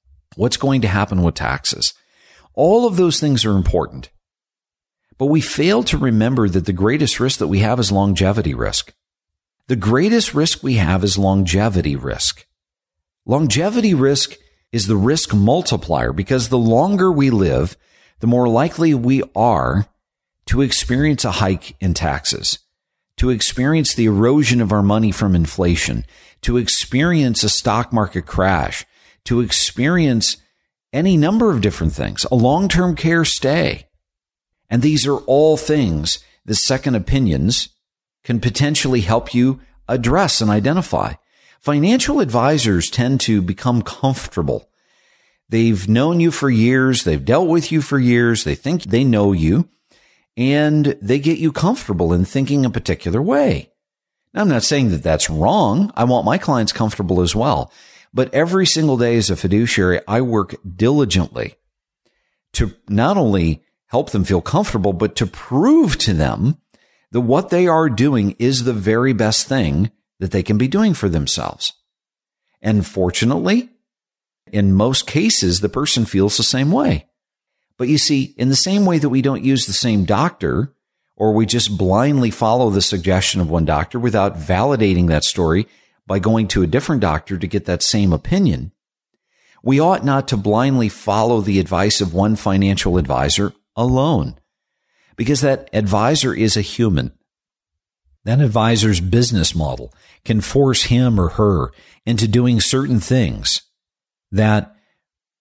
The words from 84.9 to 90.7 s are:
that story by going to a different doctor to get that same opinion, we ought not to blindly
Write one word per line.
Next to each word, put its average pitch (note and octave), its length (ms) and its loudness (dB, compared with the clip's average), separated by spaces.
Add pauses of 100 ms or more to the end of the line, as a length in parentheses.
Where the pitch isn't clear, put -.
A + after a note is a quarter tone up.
that D#2 160 2
story F2 440 0 (400)
by F#2+ 120 -2
going A2 300 0
to F#2+ 140 0
a E2+ 40 0
different B2+ 340 -2
doctor F2 360 -2
to E2+ 100 -8
get F#2 180 -4
that F2 180 -4
same G2+ 280 2
opinion, A#2 600 -2 (920)
we C3+ 160 2
ought E3+ 240 2
not C3+ 240 0
to A#2+ 100 -2
blindly A2+ 520 0